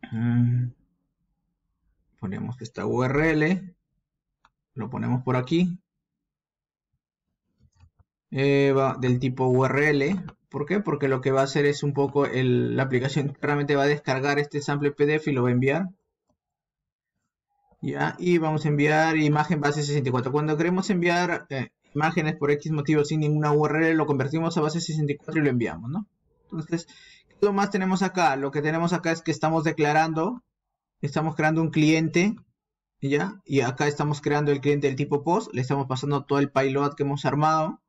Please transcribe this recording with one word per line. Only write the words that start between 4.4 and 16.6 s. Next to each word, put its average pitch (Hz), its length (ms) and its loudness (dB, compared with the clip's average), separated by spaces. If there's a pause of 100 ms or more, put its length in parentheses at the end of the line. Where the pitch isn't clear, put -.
Lo 117 160 -10
ponemos 123 320 -4
por 127 140 0
aquí. 170 420 0 (2500)
Eh, 139 400 4
va 135 240 2
del 123 220 0
tipo 127 280 -2
U 127 180 4
R 139 260 2
L. 147 340 0 (240)
¿Por 143 160 -6
qué? 190 160 -2
Porque 143 280 -2
lo 131 120 0
que 135 120 0
va 135 80 2
a 135 40 4
hacer 143 220 0
es 143 160 0
un 143 100 0
poco 139 340 0
el, 123 500 2
la 131 80 0
aplicación 135 560 -2
realmente 143 340 0
va 139 100 4
a 143 40 4
descargar 143 500 0
este 147 240 -4
sample 143 300 0
P 143 140 2
D 151 100 2
F 151 140 -2
y 139 40 0
lo 123 80 0
va 123 60 2
a 123 40 2
enviar. 135 360 0 (1900)